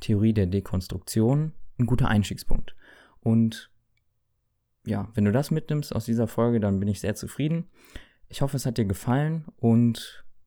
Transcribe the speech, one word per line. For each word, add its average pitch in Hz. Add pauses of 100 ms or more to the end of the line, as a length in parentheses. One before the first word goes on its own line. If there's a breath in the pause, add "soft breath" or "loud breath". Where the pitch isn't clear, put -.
Theorie 110
der 104
Dekonstruktion 110 (260)
ein 120
guter 123
Einstiegspunkt. - (440 loud breath)
Und 113 (1160)
ja, 104
wenn 104
du 101
das 131
mitnimmst 151
aus 110
dieser 113
Folge, 117
dann 98
bin 101
ich 101
sehr 104
zufrieden. 160 (600 loud breath)
Ich -
hoffe, 139
es 127
hat 120
dir 117
gefallen 147 (100)
und 117 (220)